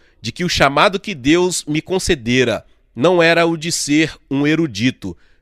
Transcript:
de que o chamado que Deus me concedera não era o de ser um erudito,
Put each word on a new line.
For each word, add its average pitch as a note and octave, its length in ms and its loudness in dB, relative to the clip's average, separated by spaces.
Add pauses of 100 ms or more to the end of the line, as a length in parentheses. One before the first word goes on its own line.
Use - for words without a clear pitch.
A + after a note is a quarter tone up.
(200)
de A#2 120 -8
que F3 120 -6
o E3+ 40 -2
chamado E3 500 2
que G3+ 160 -10
Deus D#3+ 520 0
me D3+ 140 -2
concedera B2 840 -2 (280)
não E3+ 280 2
era E3+ 240 4
o E3+ 100 -2
de D#3+ 140 -8
ser D3+ 460 -2 (120)
um C#3 180 0
erudito, B2 720 -2 (260)